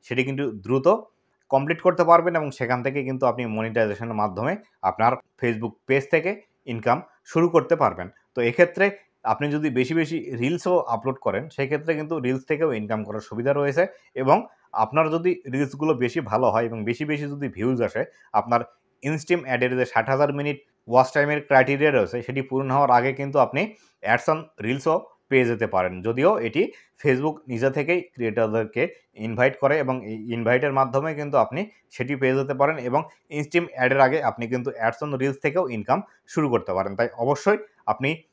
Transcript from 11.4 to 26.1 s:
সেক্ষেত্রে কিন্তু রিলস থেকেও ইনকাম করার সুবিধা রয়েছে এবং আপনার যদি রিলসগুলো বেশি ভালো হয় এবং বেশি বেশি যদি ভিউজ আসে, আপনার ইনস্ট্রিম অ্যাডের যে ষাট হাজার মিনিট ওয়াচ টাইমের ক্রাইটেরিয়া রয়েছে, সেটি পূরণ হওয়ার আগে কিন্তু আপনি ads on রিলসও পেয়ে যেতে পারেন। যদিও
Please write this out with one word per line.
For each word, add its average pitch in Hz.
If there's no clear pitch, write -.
সেক্ষেত্রে 147
কিন্তু 156
রিলস 131
থেকেও 156
ইনকাম 107
করার 107
সুবিধা 120
রয়েছে 143
এবং 143
আপনার 156
যদি 170
রিলসগুলো 143
বেশি 123
ভালো 120
হয় 117
এবং 113
বেশি 117
বেশি 147
যদি 143
ভিউজ 120
আসে, 113
আপনার 117
ইনস্ট্রিম 156
অ্যাডের 127
যে 127
ষাট 117
হাজার 143
মিনিট 143
ওয়াচ 127
টাইমের 147
ক্রাইটেরিয়া 139
রয়েছে, 117
সেটি 135
পূরণ 135
হওয়ার 139
আগে 127
কিন্তু 139
আপনি 135
ads 110
on 160
রিলসও 143
পেয়ে 127
যেতে 113
পারেন। 92
যদিও 131